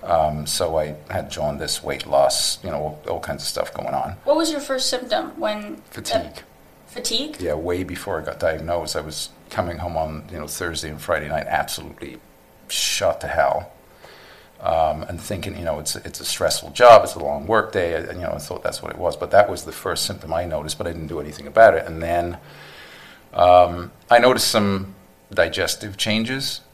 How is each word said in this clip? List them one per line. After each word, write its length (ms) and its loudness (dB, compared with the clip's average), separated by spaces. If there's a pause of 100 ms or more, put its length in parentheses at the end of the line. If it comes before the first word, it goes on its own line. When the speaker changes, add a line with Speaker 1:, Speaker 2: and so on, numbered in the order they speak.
Speaker 1:
Um, 440 0
so 320 0
I 160 -4 (140)
had 200 -6
jaundice, 540 -6
weight 240 -6
loss, 560 2
you 80 -6
know, 60 -4
all, 320 -8
all 100 -4
kinds 240 -8
of 60 -6
stuff 240 -4
going 200 -6
on. 300 -4
Speaker 2:
What 140 2
was 140 0
your 100 -6
first 280 -4
symptom 500 -4
when 420 -6 (100)
Speaker 1:
Fatigue. 460 -6
Speaker 2:
Uh, 40 -18 (460)
fatigue? 540 -6
Speaker 1:
Yeah, 140 -4
way 280 -4
before 380 -8
I 20 -12
got 160 -10
diagnosed. 560 -4
I 60 -4
was 280 -10 (200)
coming 300 -4
home 180 -6
on, 340 -6
you 80 -10
know, 80 -10
Thursday 420 -6
and 120 -12
Friday 260 -2
night, 200 -4
absolutely 720 -6 (500)
shot 520 0
to 60 -10
hell. 460 0 (880)
Um, 420 0
and 180 -12
thinking, 360 -8
you 60 -10
know, 160 -4
it's, 160 -6
it's 240 -14
a 60 -12
stressful 460 -2
job, 340 12
it's 100 -8
a 40 -10
long 280 -4
work 240 2
day, 240 0
and, 240 -6
you 60 -6
know, 80 -4
I 60 -8
thought 240 -10
that's 180 -4
what 100 -10
it 60 -12
was. 180 -2
But 160 -6
that 180 8
was 140 -8
the 80 -12
first 340 -4
symptom 280 -8
I 120 -2
noticed, 320 -6
but 100 -6
I 40 -6
didn't 160 -8
do 140 -6
anything 260 -12
about 280 8
it. 100 -2
And 180 -8
then, 340 -2 (960)
um, 580 8 (180)
I 100 8
noticed 300 4
some 460 0 (380)
digestive 640 0
changes 640 -2 (140)